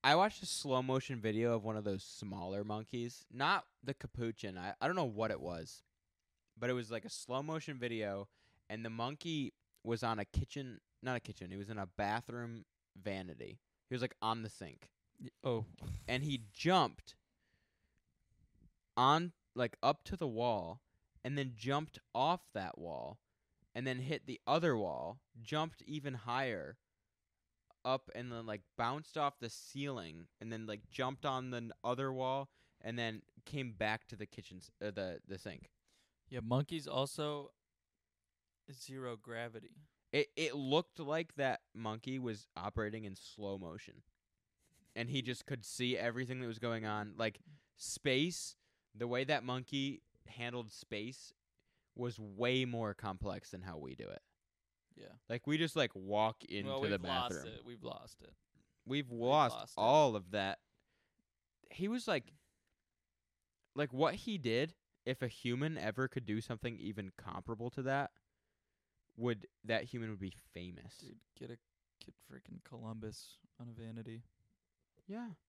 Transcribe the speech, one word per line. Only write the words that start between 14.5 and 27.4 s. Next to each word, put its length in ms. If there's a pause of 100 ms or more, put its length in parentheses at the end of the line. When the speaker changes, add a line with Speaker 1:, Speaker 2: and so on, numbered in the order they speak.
Speaker 2:
Y-, 80 (140)
oh. 220 (420)
Speaker 1:
And 160
he 300
jumped 640 (1800)
on, 360 (200)
like, 300
up 220
to 120
the 100
wall, 540 (420)
and 140
then 180
jumped 440 (140)
off 280 (120)
that 240
wall, 420 (540)
and 120
then 140
hit 260
the 220
other 300
wall, 420 (220)
jumped 440
even 280
higher 640 (1080)